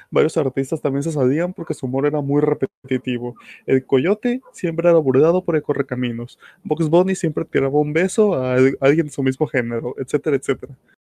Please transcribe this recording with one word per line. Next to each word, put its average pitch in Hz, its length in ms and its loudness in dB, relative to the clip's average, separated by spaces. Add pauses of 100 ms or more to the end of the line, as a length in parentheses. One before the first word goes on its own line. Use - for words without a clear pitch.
varios 151 280 2
artistas 139 440 -2
también 139 220 -2
se 160 80 -4
salían 151 400 0
porque 170 220 -8
su - 120 -8
humor 131 200 -2
era 147 160 0
muy 143 200 2
repetitivo. 127 920 -4 (300)
El 131 200 2
coyote 214 560 0 (120)
siempre 165 360 0
era 170 80 6
burlado 156 460 2
por 160 140 -2
el 147 60 -2
correcaminos. 123 760 -6 (240)
Bugs 151 260 -2
Bunny 185 240 4
siempre 165 300 -2
tiraba 135 340 0
un 151 140 0
beso 190 440 0
a 127 180 -2
al-, 131 260 4
alguien 151 280 2
de - 40 -12
su - 100 -6
mismo 131 260 0
género, 117 500 -4
etcétera, 143 400 -2
etcétera. 131 400 -6 (380)